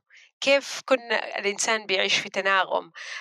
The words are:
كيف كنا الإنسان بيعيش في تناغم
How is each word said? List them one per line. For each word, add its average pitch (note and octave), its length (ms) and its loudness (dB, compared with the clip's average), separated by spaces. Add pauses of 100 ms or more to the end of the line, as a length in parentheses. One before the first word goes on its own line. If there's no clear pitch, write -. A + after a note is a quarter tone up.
(400)
كيف C#4 440 2
كنا A#3 540 0
الإنسان G#3 480 0
بيعيش G3 320 2
في - 100 -6
تناغم F#3 640 0 (280)